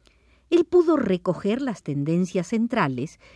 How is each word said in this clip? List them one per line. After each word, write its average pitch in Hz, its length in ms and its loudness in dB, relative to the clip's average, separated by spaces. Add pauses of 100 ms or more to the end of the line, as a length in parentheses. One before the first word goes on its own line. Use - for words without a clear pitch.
(500)
Él 339 160 4
pudo 339 320 4
recoger 196 640 -2
las 254 220 -6
tendencias 165 640 -2
centrales 190 720 -2 (160)